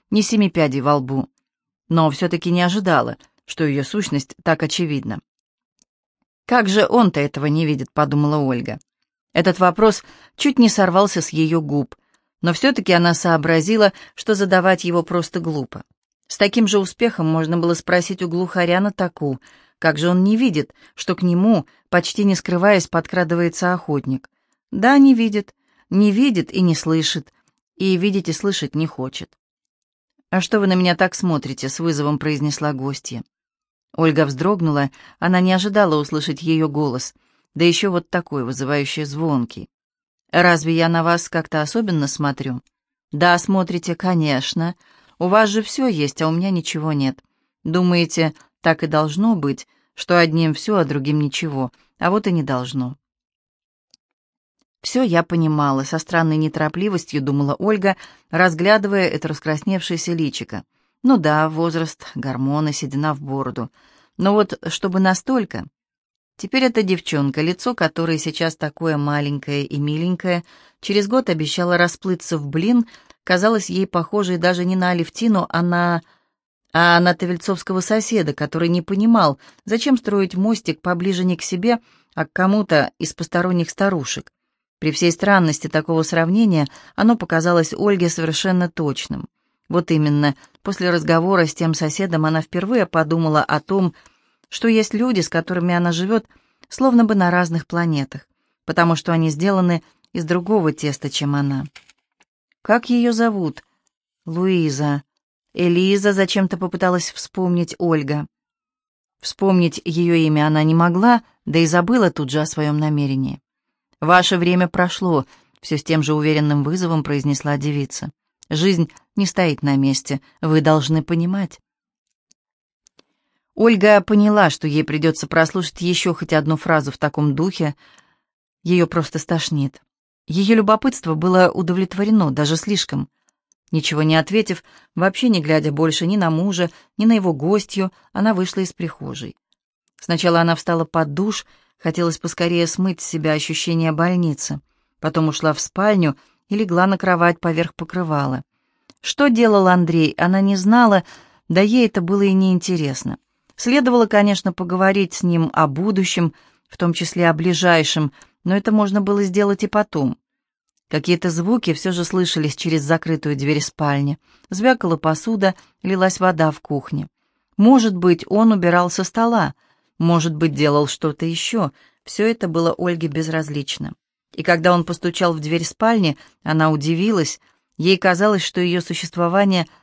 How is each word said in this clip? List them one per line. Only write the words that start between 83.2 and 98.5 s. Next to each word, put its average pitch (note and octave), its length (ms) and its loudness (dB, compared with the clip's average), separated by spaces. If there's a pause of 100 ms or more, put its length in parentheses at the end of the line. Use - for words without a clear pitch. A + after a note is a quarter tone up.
старушек. F#3 640 -4 (480)
При D#3 120 -2
всей E3+ 200 2
странности E3+ 560 2
такого D#3+ 360 0
сравнения E3 640 2 (280)
оно A3+ 220 2
показалось E3 560 0
Ольге F#3+ 340 0
совершенно E3+ 640 -2
точным. - 580 -6 (400)
Вот E3+ 240 -2
именно, D3 440 2 (280)
после F#3+ 260 -4
разговора E3 560 2
с D#3 80 -6
тем D#3+ 200 -2
соседом D#3+ 520 -2
она D#3+ 160 0
впервые G3 440 -2
подумала D#3+ 580 0
о D3+ 160 -2
том, F#3+ 340 -2 (560)
что - 180 -4
есть A3 280 2
люди, A3+ 260 0
с - 80 -4
которыми F3 460 -2
она F3 160 0
живет, F#3+ 340 -2 (440)
словно A#3+ 360 4
бы A3 80 2
на F#3 160 4
разных E3+ 380 0
планетах, D#3 600 -4 (380)